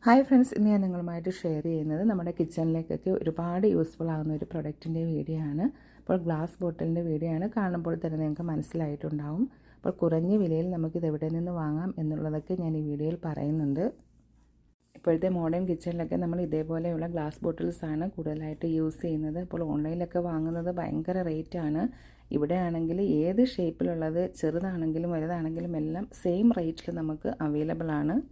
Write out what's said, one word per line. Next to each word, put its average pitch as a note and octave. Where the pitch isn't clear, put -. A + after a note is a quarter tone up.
ഹായ് B3
ഫ്രണ്ട്സ്, C4
ഇന്ന് G#3+
ഞാൻ G#3
നിങ്ങളുമായിട്ട് F3
ഷെയർ D#3
ചെയ്യുന്നത് D#3
നമ്മുടെ F3
കിച്ചണിലേക്കൊക്കെ D#3+
ഒരുപാട് F3
യൂസ്ഫുൾ E3
ആകുന്ന D#3
ഒരു D3+
പ്രൊഡക്റ്റിൻ്റെ E3
വീഡിയോ D#3+
ആണ്. D3+
അപ്പോൾ -
ഗ്ലാസ് E3
ബോട്ടിലിൻ്റെ E3
വീഡിയോ E3
ആണ്, F3
കാണുമ്പോൾ F3
തന്നെ E3
നിങ്ങൾക്ക് D#3
മനസ്സിലായിട്ടുണ്ടാവും. D3+
അപ്പോൾ -
കുറഞ്ഞ E3
വിലയിൽ E3+
നമുക്കിത് E3
എവിടെ D3+
നിന്ന് E3+
വാങ്ങാം D#3+
എന്നുള്ളതൊക്കെ D#3
ഞാൻ E3
ഈ D3+
വീഡിയോയിൽ D3+
പറയുന്നുണ്ട്. D3+
ഇപ്പോഴത്തെ E3+
മോഡേൺ E3+
കിച്ചണിലൊക്കെ E3+
നമ്മൾ E3+
ഇതേപോലെയുള്ള E3
ഗ്ലാസ് D#3
ബോട്ടിൽസാണ് E3
കൂടുതലായിട്ട് D#3
യൂസ് D#3
ചെയ്യുന്നത്. D#3
അപ്പോൾ E3+
ഓൺലൈനിലൊക്കെ E3
വാങ്ങുന്നത് E3
ഭയങ്കര E3
റേറ്റാണ്. D#3+
ഇവിടെയാണെങ്കിൽ E3
ഏത് F#3+
ഷേപ്പിലുള്ളത്, E3
ചെറുതാണെങ്കിലും E3
വലുതാണെങ്കിലും E3
എല്ലാം D#3
സെയിം F#3
റേറ്റിൽ E3
നമുക്ക് D#3
അവൈലബിൾ D#3+
ആണ്. D3+